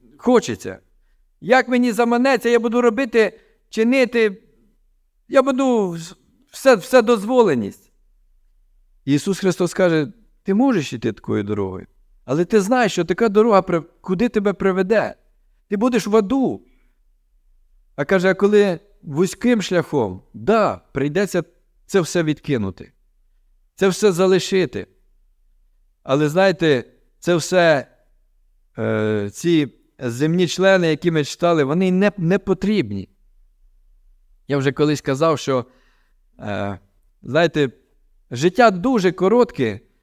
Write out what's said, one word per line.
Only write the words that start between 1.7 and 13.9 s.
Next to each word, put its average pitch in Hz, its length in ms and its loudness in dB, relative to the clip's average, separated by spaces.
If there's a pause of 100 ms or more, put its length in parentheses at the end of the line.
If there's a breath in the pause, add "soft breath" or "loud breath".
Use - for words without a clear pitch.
заманеться, 240 580 0
я 233 100 4
буду 233 220 -2
робити, 226 580 0 (300 soft breath)
чинити, 233 720 0 (840)
я 269 140 2
буду 254 500 0
вс-, 170 240 -14 (360)
все, 262 240 4
все 240 260 2
дозволеність». 208 880 0 (1120)
Ісус 147 340 -2
Христос 180 340 -2
каже, 165 340 0 (360)
«Ти 196 100 -2
можеш 220 400 0
іти 113 200 -4
такою 107 300 -4
дорогою, 98 440 -6 (380)
але 151 200 -2
ти 208 160 2
знаєш, 226 300 0
що - 140 -2
така 214 240 0
дорога 214 320 4
при-, 170 220 -4 (180)